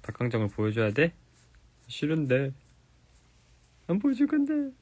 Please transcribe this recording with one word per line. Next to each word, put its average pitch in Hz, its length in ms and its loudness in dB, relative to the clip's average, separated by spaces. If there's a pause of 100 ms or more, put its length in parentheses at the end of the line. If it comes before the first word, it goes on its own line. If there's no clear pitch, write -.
닭강정을 113 480 -2
보여줘야 107 420 0
돼? 156 220 2 (720)
싫은데. 139 680 0 (1300)
안 180 120 0
보여줄 277 280 2
건데. 285 440 0 (100)